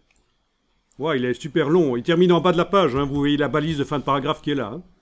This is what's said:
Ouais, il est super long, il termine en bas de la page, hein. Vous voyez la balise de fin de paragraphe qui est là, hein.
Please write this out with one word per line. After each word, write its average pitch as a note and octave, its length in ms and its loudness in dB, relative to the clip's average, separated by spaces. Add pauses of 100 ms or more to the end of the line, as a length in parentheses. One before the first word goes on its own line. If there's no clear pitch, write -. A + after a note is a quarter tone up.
(1000)
Ouais, D3+ 200 -2
il B2 60 -2
est B2 80 0
super D3 360 -2
long, D#3 260 2
il A#2+ 80 -4
termine F3 280 4
en E3+ 100 4
bas F3+ 100 2
de E3 60 -2
la E3+ 80 2
page, E3+ 300 2
hein. C#3+ 100 0
Vous C#3 100 -4
voyez C#3+ 220 0
la C#3+ 100 0
balise D3+ 300 -2
de C#3 60 -2
fin C#3+ 160 -4
de A#2+ 40 -8
paragraphe C#3+ 380 -2
qui D3 100 -4
est C#3+ 40 -2
là, A2+ 180 -6
hein. F3 100 -14 (180)